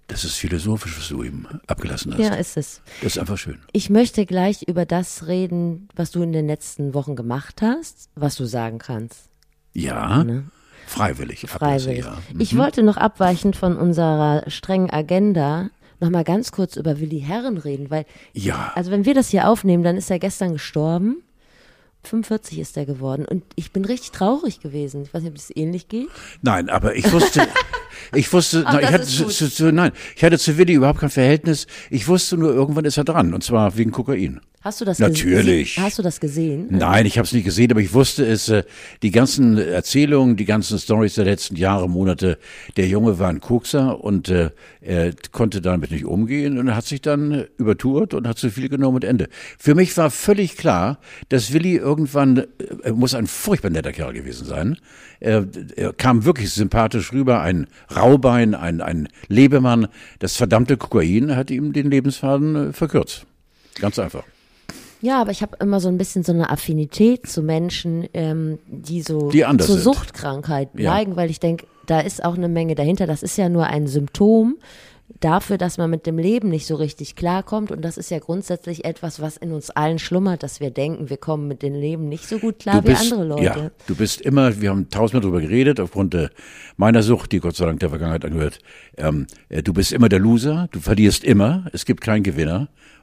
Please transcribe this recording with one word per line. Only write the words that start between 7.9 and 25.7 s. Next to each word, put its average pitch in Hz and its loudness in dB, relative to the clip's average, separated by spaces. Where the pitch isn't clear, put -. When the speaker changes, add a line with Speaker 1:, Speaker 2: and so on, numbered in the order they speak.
Speaker 2:
was 143 -4
du 131 -6
sagen 113 -6
kannst. 113 -12
Speaker 1:
Ja, - 0
Speaker 2:
Ne? 123 -4
Speaker 1:
freiwillig. - -6
Speaker 2:
Freiwillig. 131 -4
Speaker 1:
Ablasse, 107 -14
ja. - -4
Speaker 2:
Ich - -2
Speaker 1:
Mhm. - 4
Speaker 2:
wollte 269 2
noch 208 6
abweichend 190 0
von 180 0
unserer 156 2
strengen 185 -2
Agenda 170 0
noch 165 0
mal 170 0
ganz 196 -2
kurz - -4
über 151 -4
Willi 156 -6
Herren 214 -6
reden, 143 -8
weil, 156 -6
Speaker 1:
Ja. 107 -6
Speaker 2:
also 180 -4
wenn 202 0
wir 277 4
das 269 2
hier - 2
aufnehmen, 196 2
dann 175 2
ist 190 -6
er 180 0
gestern 185 -4
gestorben. 170 -2
Fünfundvierzig 220 -6
ist 151 -12
er 147 -6
geworden 135 -6
und - -6
ich - -10
bin 190 -4
richtig 247 -8
traurig 247 -2
gewesen. 143 -8
Ich 143 -14
weiß 165 -6
nicht, 165 -8
ob 143 -18
es - -20
ähnlich 170 -6